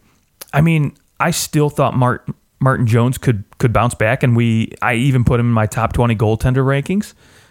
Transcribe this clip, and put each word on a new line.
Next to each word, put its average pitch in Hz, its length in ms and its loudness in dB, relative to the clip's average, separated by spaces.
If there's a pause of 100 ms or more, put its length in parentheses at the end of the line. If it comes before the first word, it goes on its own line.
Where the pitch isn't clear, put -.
(520)
I 143 80 2
mean, 160 340 2 (260)
I 160 100 0
still 147 400 -2
thought 135 260 -2
Mart-, 127 320 -2 (320)
Martin 127 260 0
Jones 117 320 2
could, 107 260 -2 (140)
could 120 140 0
bounce 110 220 0
back, 113 280 -2
and 120 140 2
we, 113 360 0 (100)
I 120 120 0
even 127 300 2
put 120 160 2
him 120 60 0
in 120 60 0
my 110 140 2
top 113 260 -4
twenty 117 240 0
goaltender 123 480 0
rankings, 143 500 -2 (360)